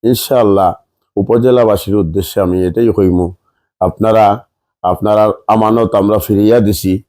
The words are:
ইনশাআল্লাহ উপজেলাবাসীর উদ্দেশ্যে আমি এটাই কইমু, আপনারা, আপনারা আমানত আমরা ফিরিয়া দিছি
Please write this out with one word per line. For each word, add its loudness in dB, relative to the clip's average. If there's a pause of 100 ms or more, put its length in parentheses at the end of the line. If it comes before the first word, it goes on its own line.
ইনশাআল্লাহ 0 (420)
উপজেলাবাসীর 0
উদ্দেশ্যে -4
আমি -2
এটাই 0
কইমু, 0 (460)
আপনারা, 0 (360)
আপনারা 0 (160)
আমানত 0
আমরা 0
ফিরিয়া 2
দিছি -2